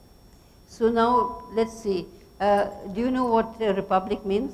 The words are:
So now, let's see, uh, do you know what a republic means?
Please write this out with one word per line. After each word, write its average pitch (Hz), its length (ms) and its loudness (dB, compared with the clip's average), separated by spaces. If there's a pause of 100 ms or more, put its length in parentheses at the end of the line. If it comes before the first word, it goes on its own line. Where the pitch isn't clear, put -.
(680)
So 226 240 0
now, 240 640 2
let's 220 300 -2
see, 185 240 -2 (340)
uh, 202 260 2 (260)
do 190 80 -6
you 247 100 0
know 254 160 0
what 226 340 2
a 214 140 2
republic 190 500 -2
means? 214 300 -2